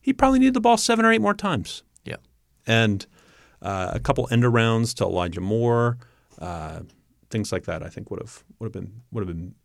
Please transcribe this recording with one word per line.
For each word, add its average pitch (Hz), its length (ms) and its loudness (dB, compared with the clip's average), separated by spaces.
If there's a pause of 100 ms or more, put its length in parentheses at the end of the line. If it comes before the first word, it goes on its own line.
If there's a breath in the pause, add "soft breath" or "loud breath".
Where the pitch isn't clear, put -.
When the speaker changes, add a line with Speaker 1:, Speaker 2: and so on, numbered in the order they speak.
Speaker 1:
He 269 100 0
probably 262 280 4
needed 262 140 6
the 254 60 0
ball 233 160 6
seven 226 300 2
or 226 80 6
eight 220 80 2
more 208 120 2
times. 190 500 -4 (200)
Speaker 2:
Yeah. - 140 -10 (500)
Speaker 1:
And, 110 380 2 (560 soft breath)
uh, 95 320 -4
a - 80 -4
couple - 300 0
end 120 120 4
arounds 113 520 2
to 101 100 -2
Elijah 90 340 -2
Moore, 117 580 0 (420 soft breath)
uh, 82 420 -10 (480)
things 107 240 -4
like 90 120 -4
that, 80 180 -6
I 80 40 -10
think - 240 -14
would 92 80 -8
have, - 240 -16 (160)
would 113 60 -8
have 104 80 -10
been, 98 280 -14 (120)
would 107 120 -6
have 90 80 -6
been 85 320 -10